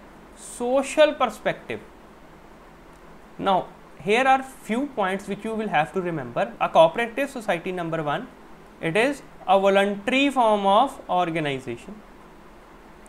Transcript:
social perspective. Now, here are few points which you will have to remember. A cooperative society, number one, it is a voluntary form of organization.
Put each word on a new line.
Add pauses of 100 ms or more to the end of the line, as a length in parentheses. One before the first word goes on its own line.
(380)
social
perspective. (1600)
Now, (320)
here
are
few
points
which
you
will
have
to
remember.
A
cooperative
society,
number
one, (500)
it
is (240)
a
voluntary
form
of (120)
organization. (1120)